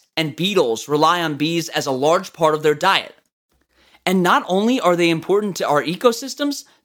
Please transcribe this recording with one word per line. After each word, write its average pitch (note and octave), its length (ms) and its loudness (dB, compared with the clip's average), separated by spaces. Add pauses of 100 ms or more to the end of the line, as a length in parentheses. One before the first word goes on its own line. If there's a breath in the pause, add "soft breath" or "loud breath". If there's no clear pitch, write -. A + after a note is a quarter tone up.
(160)
and D#3 200 -4
beetles E3 520 0
rely D#3+ 340 2
on D#3 140 -2
bees D#3+ 340 -2
as C#3 180 -4
a C#3 40 -2
large D#3+ 420 0
part D#3 200 0
of D3+ 80 -2
their D3+ 140 2
diet. E3+ 400 0 (880 soft breath)
And F#3 160 2
not G3+ 260 2
only G#3+ 320 0
are F3 160 4
they E3+ 140 2
important F#3 480 0
to F#3 100 -4
our C#3+ 140 2
ecosystems, B3 840 -4 (200 soft breath)